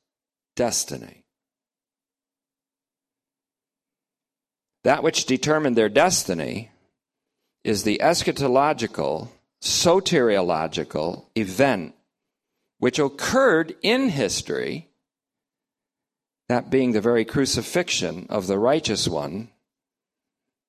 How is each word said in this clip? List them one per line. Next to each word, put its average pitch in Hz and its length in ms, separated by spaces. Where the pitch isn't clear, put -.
destiny. 67 720
That 131 200
which 160 220
determined 143 500
their 110 140
destiny 104 800
is 104 180
the 104 180
eschatological, 131 1300
soteriological 90 1600
event 101 580
which 123 200
occurred 160 840
in 254 260
history, 117 800
that 120 200
being 127 220
the 107 80
very 117 240
crucifixion 120 1080
of 92 180
the 98 120
righteous 123 480
one, 85 420